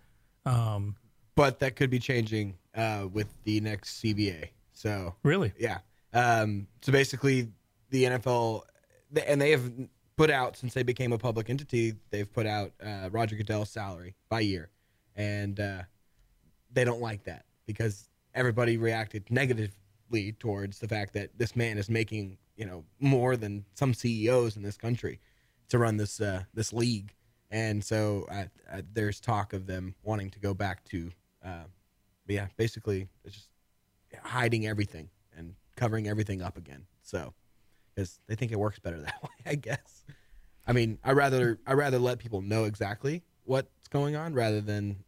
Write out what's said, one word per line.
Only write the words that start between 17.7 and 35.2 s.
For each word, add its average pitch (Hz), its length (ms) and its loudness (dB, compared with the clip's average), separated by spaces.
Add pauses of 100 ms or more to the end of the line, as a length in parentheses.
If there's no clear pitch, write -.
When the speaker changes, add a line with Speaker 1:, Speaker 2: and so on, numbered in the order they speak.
Speaker 2:
everybody 120 440 2
reacted 110 520 -2
negatively 113 1080 -2
towards 101 400 -4
the 120 80 -8
fact 104 280 -4
that 101 220 -6
this 117 200 -2
man 113 220 0
is 101 120 -4
making, 107 480 -2 (180)
you 110 80 -8
know, 90 200 -10 (160)
more 127 360 4
than 101 280 -6 (100)
some 135 180 2
C 113 340 0
E - 20 6
Os 120 280 4
in 104 60 -10
this 104 140 -6
country 113 420 -4 (520)
to 123 80 4
run 113 180 4
this, 104 240 -2
uh, 95 240 -2 (100)
this 110 180 -2
league. 113 400 0 (380)
And 107 320 0
so, 107 480 0
uh, 98 140 -6 (260)
uh, - 120 -10 (100)
there's 104 260 0
talk 104 340 0
of 95 140 -6
them 92 380 -6
wanting 104 260 -2
to - 80 -20
go 101 160 -2
back 92 360 -4
to, 85 200 -6 (340)
uh, 85 200 -10 (640)
yeah, 101 180 -2 (100)
basically 107 520 -2 (160)
it's 101 100 -18
just - 140 -20 (760)
hiding 117 440 0
everything 101 440 -4 (260)